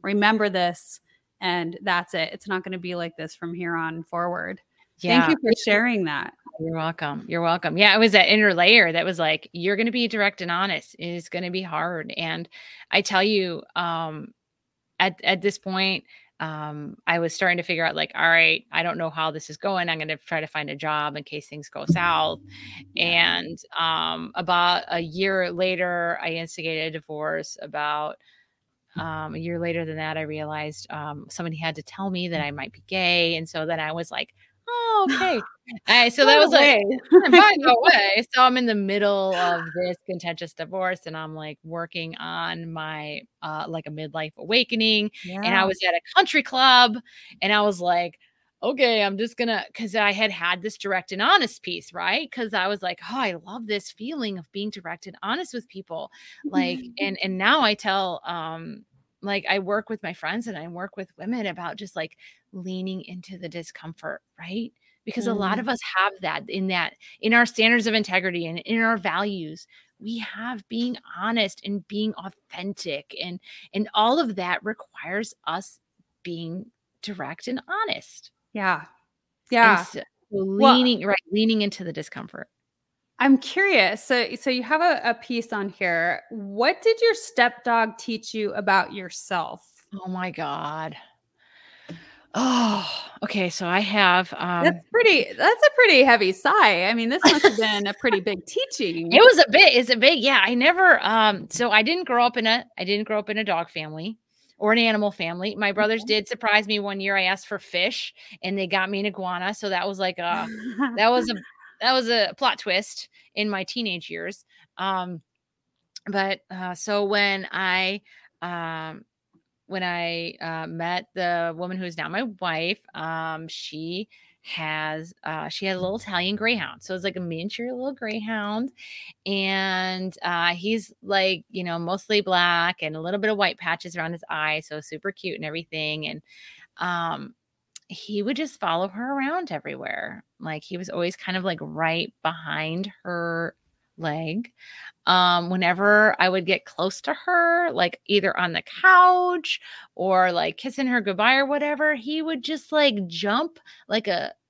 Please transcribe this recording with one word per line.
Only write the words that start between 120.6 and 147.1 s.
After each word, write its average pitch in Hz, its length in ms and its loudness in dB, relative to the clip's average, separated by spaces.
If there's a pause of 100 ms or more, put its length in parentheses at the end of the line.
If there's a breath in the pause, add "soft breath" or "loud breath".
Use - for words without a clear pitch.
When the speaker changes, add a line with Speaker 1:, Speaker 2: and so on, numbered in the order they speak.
Speaker 2:
met 165 460 -4
the 175 420 -2
woman 180 220 -8
who 185 80 -6
is 165 120 -10
now 156 100 -6
my 196 160 -4 (160)
wife, 170 400 -4 (140)
um, 160 540 -6
she 170 600 -10 (340 soft breath)
has, 156 720 -6 (120)
uh, 156 240 -8
she 190 180 -8
had 190 100 -2
a 180 40 -8
little 185 160 -2
Italian 190 400 -2
greyhound. 208 460 -4
So 190 120 -8
it's 180 100 -8
like 196 120 -4
a 185 40 -6
miniature 180 520 -6
little 262 220 -6
greyhound. 220 800 -4 (540 loud breath)
And, 190 960 -2
uh, 175 320 0
he's, 202 380 -4 (100)
like, 190 480 0
you 185 140 -6
know, 170 140 -4
mostly 190 440 0
black 175 600 2
and 156 140 -6
a 160 40 -10
little 185 200 -4
bit 214 100 0
of 208 80 -2
white 196 200 0
patches 170 380 -6
around 165 160 -6
his 170 180 -12
eyes. 156 380 -4
So 151 120 -8
super 156 320 -8
cute 180 240 -8
and - 80 -10
everything. 156 640 -6
And, 151 140 -10 (560 loud breath)
um, 170 560 -6 (540)
he 208 340 -8
would 233 140 -4
just 294 240 -8
follow 180 280 -2
her 240 300 -6
around 294 340 -4
everywhere. - 720 -10 (160)
Like, 156 240 -10
he 180 140 -10
was 180 120 -10
always 175 260 -4
kind 185 220 -6
of, 180 60 -6
like, 180 160 -4
right 160 520 -4 (100)
behind 160 680 -6 (140)
her 170 520 -6 (420)
leg. 165 540 -6 (540 loud breath)
Um, 180 440 4
whenever 190 680 4
I 185 80 6
would 185 180 0
get 185 200 0
close - 360 -4
to 285 120 -2